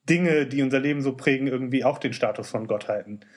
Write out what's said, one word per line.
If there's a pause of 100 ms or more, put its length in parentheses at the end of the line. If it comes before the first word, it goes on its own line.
Dinge,
die
unser
Leben
so
prägen,
irgendwie
auch
den
Status
von
Gottheiten, (160)